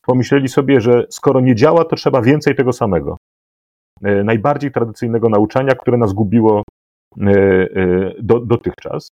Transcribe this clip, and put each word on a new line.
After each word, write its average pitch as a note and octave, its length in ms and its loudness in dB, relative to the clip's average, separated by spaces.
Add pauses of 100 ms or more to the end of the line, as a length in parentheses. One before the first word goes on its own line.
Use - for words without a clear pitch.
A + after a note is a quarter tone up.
pomyśleli C3 420 0
sobie, C3+ 340 0
że A#2+ 280 2
skoro C3 300 0
nie B2+ 160 2
działa, D#3+ 300 2
to D#3+ 100 -4
trzeba C3+ 260 -2
więcej C#3 340 0
tego B2 180 0
samego. E2 440 -4 (840)
E, G2+ 200 0
najbardziej B2 480 -2
tradycyjnego A2+ 580 -4
nauczania, B2 460 0
które B2 220 -2
nas G#2+ 160 0
gubiło, G#2+ 500 2 (580)
e, G2+ 100 2
e, F#2+ 880 2
do-, A#2 200 0
dotychczas. - 800 -6